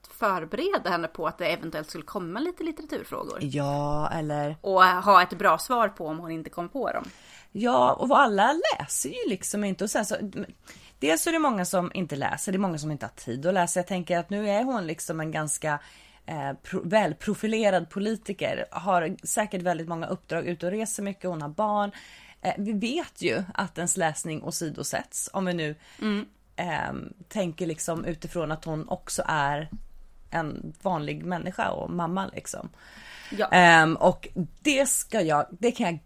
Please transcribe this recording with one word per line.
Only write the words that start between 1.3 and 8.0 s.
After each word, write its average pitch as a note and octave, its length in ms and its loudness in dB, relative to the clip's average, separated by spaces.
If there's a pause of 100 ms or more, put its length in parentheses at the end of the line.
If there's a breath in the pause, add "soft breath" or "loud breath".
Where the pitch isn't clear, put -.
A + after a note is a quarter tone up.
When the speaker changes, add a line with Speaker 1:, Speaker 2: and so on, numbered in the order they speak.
Speaker 1:
det F3 100 -2
eventuellt D#3+ 420 -4
skulle D#3+ 140 -10
komma F3+ 360 -6
lite F4 240 -4
litteraturfrågor. - 800 -8
Speaker 2:
Ja, C#3+ 720 0
eller D3+ 480 -2
Speaker 1:
Och F#3 220 6
ha F#3 400 10
ett F#3 140 -2
bra F3 200 6
svar A#3 320 2
på E3+ 180 -8
om D#3 120 -6
hon E3+ 120 -10
inte D#3+ 180 -8
kom F3 200 -8
på B3 220 -2
dem. - 120 -4 (480 loud breath)
Speaker 2:
Ja, B3 420 4
och B3 260 4